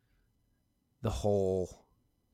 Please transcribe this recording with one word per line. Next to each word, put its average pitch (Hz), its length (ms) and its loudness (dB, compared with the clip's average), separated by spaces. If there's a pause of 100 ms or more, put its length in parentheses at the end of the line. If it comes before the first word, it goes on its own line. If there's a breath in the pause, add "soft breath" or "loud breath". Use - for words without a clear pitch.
(1000)
the 117 80 -2
whole 95 800 0 (480)